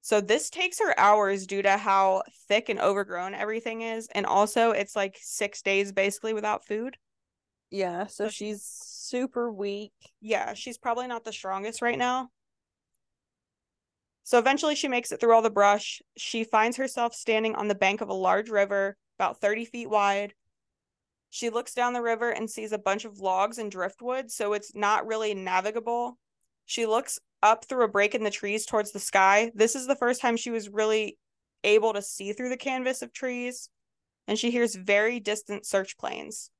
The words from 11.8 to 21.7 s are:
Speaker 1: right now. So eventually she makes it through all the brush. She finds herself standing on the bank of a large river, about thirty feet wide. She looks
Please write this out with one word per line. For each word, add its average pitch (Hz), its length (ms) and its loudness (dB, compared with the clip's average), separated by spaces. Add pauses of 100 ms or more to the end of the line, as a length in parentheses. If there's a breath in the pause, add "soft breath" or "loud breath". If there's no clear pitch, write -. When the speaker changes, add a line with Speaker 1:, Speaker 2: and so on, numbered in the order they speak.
Speaker 1:
right 240 160 0
now. 247 300 -2 (1900)
So - 160 4
eventually 285 380 2
she 294 120 -2
makes 240 220 -2
it - 80 -8
through 233 160 6
all 226 80 8
the 220 80 2
brush. 202 520 4 (140)
She - 280 -4
finds 226 320 2
herself 247 380 -2
standing 220 420 0
on 208 100 -4
the 208 80 2
bank 196 260 0
of 202 100 -6
a 190 40 -2
large 190 340 2
river, 196 480 0 (220)
about - 220 -2
thirty 214 240 0
feet 233 240 -12
wide. 202 460 2 (1000)
She 240 140 -4
looks 233 240 -2